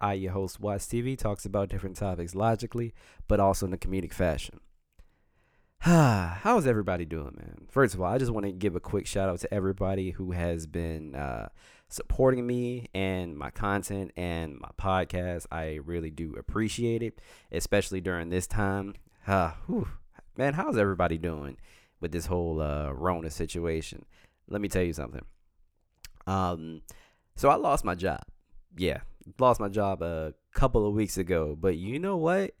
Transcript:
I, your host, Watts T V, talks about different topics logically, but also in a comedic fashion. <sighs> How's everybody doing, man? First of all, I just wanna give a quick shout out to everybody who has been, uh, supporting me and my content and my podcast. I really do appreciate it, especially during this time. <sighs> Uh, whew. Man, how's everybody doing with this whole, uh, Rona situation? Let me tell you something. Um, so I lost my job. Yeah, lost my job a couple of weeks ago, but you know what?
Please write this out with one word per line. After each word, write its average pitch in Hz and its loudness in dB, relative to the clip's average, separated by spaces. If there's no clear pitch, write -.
I, 101 2
your 95 -2
host, 95 -2
Watts 101 -4
T 120 -2
V, 127 -2
talks 104 -2
about 98 0
different 95 -4
topics 87 -4
logically, 113 0
but 104 4
also 98 4
in 90 -2
a 92 -2
comedic 92 -2
fashion. - 0
<sighs> - -20
How's 139 6
everybody 95 2
doing, 76 -6
man? - -16
First 131 6
of 92 -2
all, 92 2
I 127 4
just 120 0
wanna 101 0
give 92 0
a 85 -4
quick - -2
shout 95 0
out 90 -2
to - -4
everybody 95 0
who 90 -6
has 85 0
been, 80 -6
uh, 62 -6
supporting 127 2
me 123 -4
and 92 -2
my 71 -8
content 98 -2
and 82 -4
my - -14
podcast. 90 0
I 80 -6
really 80 -4
do 78 -6
appreciate 113 -2
it, 113 -8
especially 95 0
during 85 -2
this 90 0
time. 98 0
<sighs> - -20
Uh, 90 2
whew. 208 -2
Man, 135 2
how's 208 -2
everybody 90 4
doing 78 -6
with 82 -4
this 82 -2
whole, 85 0
uh, 73 0
Rona 82 -2
situation? 82 -4
Let 104 -2
me 101 0
tell 90 2
you 85 0
something. 69 -8
Um, 87 -2
so - 2
I - 8
lost 147 2
my 90 0
job. 85 -2
Yeah, 85 0
lost 123 6
my 101 -2
job 98 0
a 80 -2
couple 120 6
of 104 2
weeks 104 0
ago, 82 0
but 85 2
you 104 -4
know 190 -2
what? 180 0